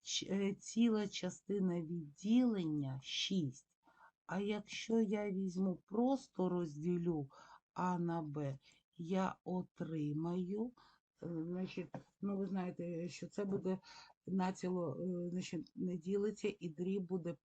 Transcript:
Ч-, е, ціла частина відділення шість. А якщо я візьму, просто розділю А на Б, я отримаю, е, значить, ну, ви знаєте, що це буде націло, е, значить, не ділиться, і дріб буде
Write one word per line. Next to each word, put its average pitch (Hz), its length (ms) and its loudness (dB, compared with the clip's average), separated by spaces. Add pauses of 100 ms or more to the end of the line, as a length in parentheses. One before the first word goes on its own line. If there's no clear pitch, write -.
Ч-, - 280 -4
е, 196 240 2
ціла 220 540 4
частина 185 720 0
відділення 160 1200 2
шість. - 640 -2 (580)
А 180 140 -4
якщо 214 600 0
я 208 320 2
візьму, 185 440 0
просто 233 760 2
розділю 170 800 0 (440)
А 180 260 0
на 170 220 0
Б, 143 360 -4 (400)
я 185 460 0
отримаю, 175 1300 -2 (520)
е, - 40 -6 (160)
значить, 180 520 -4 (260)
ну, 196 160 -2
ви 196 100 0
знаєте, 180 600 -4
що - 180 -8
це 208 180 -2
буде 190 340 0 (480)
націло, 185 760 0
е, 175 280 -2
значить, 175 460 -4
не 180 220 0
ділиться, 202 640 0
і 170 100 -4
дріб 180 340 0
буде 170 320 -2 (100)